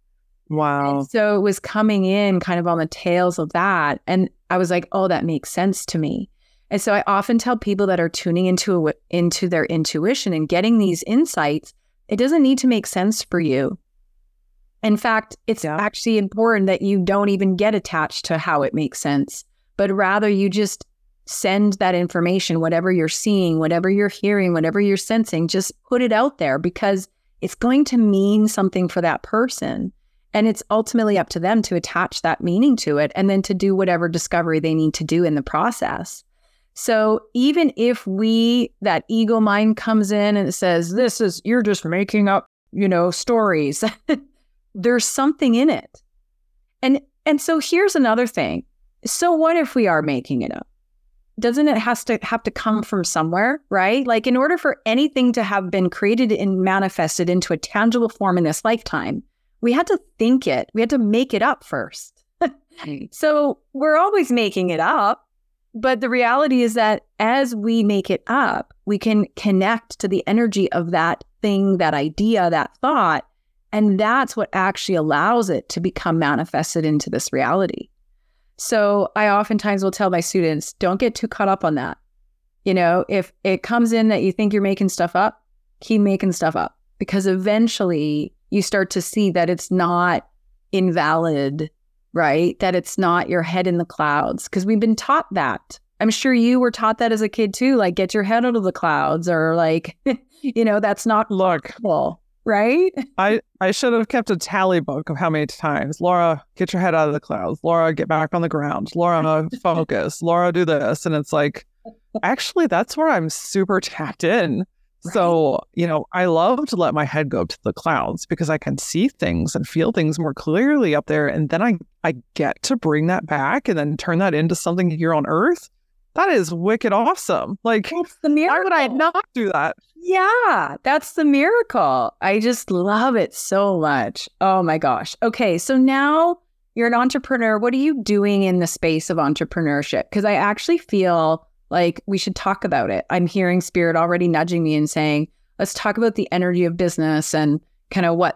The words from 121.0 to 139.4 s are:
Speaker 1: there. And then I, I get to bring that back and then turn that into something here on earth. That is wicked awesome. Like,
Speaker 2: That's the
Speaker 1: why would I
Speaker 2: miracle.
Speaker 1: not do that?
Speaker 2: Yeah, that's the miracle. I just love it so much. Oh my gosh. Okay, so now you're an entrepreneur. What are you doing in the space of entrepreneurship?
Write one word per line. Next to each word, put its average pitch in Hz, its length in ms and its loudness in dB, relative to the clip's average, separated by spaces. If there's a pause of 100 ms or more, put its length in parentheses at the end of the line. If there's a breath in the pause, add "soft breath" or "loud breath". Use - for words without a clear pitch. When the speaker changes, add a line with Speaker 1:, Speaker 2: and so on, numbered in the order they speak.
Speaker 1:
there. 151 200 0
And 151 220 -2
then 165 140 0
I, 226 160 2 (260)
I 156 120 -2 (180)
get - 300 -4
to 262 120 0
bring 156 300 0
that 180 180 0
back 151 420 -2
and 175 120 0
then 147 180 -2
turn 165 220 -2
that 185 160 2
into 165 200 0
something 175 360 0
here 160 240 0
on 147 120 0
earth. 226 440 0 (440)
That 370 140 2
is 185 240 0
wicked 196 400 0
awesome. 220 720 0
Like, 226 240 0
Speaker 2:
That's 339 340 -6
the 311 60 0
Speaker 1:
why 302 320 2
would 370 140 0
I 277 140 2
Speaker 2:
miracle. 254 100 -4
Speaker 1:
not 339 340 0
do 214 200 -2
that? 151 240 -2 (260)
Speaker 2:
Yeah, 370 800 2
that's 277 320 -2
the 320 100 0
miracle. 277 960 2
I 196 200 0
just 233 300 -2
love 208 460 0
it 180 160 0
so 196 460 0
much. 139 500 -2 (140)
Oh 190 200 2
my 160 140 0
gosh. 139 460 -2
Okay, 220 340 0
so 262 220 0
now 294 600 2 (360)
you're 233 140 0
an 240 60 0
entrepreneur. 240 640 0
What 240 140 0
are 262 60 0
you 277 240 0
doing 202 400 2
in 185 160 2
the 170 80 0
space 160 420 -2
of 165 80 -2
entrepreneurship? 147 920 -2